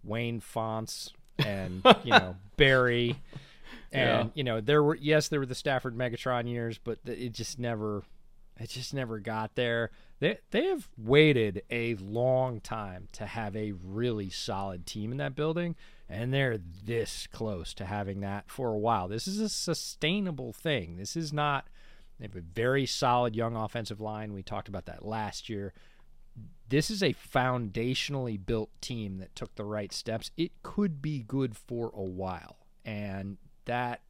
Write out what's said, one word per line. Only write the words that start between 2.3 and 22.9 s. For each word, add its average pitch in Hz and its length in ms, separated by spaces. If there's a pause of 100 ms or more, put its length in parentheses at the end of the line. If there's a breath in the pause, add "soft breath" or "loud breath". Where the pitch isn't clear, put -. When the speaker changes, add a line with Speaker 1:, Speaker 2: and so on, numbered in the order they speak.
Speaker 1:
Barry. 123 640 (720 loud breath)
And, 123 340
Speaker 2:
Yeah. 110 80
Speaker 1:
you 147 80
know, 113 180
there 147 220
were, 151 140
yes, 151 320
there 151 100
were 135 80
the 127 80
Stafford 131 420
Megatron 120 540
years, 117 320
but 113 240
th-, 123 100
it 120 160
just 110 280
never, 107 420 (560)
it 113 120
just 127 220
never 113 280
got 110 340
there. 117 380 (280 soft breath)
They, 131 180 (120)
they 254 160
have 349 220 (100)
waited 117 720
a 117 240
long 120 680
time 95 520
to 110 120
have 104 300
a 107 160
really 101 600
solid 98 540
team 107 280
in 135 60
that 139 180
building, 160 400 (320 loud breath)
and 120 260
they're 131 240
this 101 680
close 101 460
to - 120
having 98 360
that 101 280
for 123 220
a 107 60
while. 107 280
This 110 220
is 202 100
a 214 100
sustainable 156 1040
thing. 160 440
This 196 180
is 160 180
not, 147 360 (500 soft breath)
they 113 80
have 92 80
a 90 60
very 120 440
solid 120 520